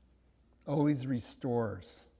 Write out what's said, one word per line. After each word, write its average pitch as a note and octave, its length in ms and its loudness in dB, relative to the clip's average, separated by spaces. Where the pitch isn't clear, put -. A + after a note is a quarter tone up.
always D3 400 2
restores A#2 1000 -4